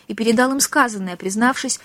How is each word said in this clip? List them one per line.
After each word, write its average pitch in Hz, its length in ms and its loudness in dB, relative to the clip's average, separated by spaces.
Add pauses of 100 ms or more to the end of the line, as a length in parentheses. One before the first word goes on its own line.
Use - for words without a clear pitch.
и 208 80 -10
передал 233 360 2
им 277 80 -2
сказанное, 214 580 0
признавшись, 233 680 -2